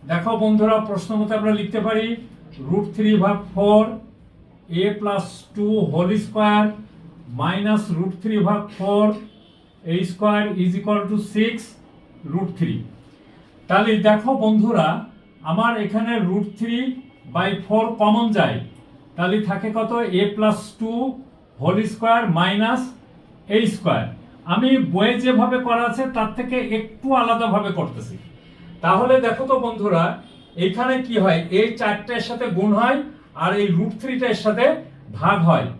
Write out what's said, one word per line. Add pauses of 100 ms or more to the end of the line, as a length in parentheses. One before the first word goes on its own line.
(120)
দেখো (120)
বন্ধুরা, (140)
প্রশ্ন (100)
মতে
আমরা
লিখতে
পারি (640)
root (100)
three
ভাগ (180)
four (1000)
a (140)
plus (300)
two (160)
whole (140)
square (760)
minus (140)
root (100)
three
ভাগ (160)
four (880)
a (160)
square (160)
is
equal
to (180)
six (800)
root (100)
three। (920)
তাহলে (160)
দেখো (120)
বন্ধুরা, (640)
আমার (120)
এখানে (160)
root (120)
three (500)
by (160)
four (160)
কমন (120)
যায়, (580)
তাহলে (120)
থাকে
কত? (280)
a (120)
plus (200)
two (580)
whole (120)
square (140)
minus (720)
a (160)
square। (460)
আমি (240)
বইয়ে
যেভাবে (100)
করা
আছে (120)
তার
থেকে (200)
একটু (140)
আলাদাভাবে
করতেছি। (680)
তাহলে (100)
দেখো
তো (100)
বন্ধুরা, (640)
এখানে (100)
কি
হয়? (200)
এই (120)
চারটার
সাথে (120)
গুণ
হয় (460)
আর (100)
এই (100)
রুট
থ্রিটা
এর
সাথে (540)
ভাগ (120)
হয় (120)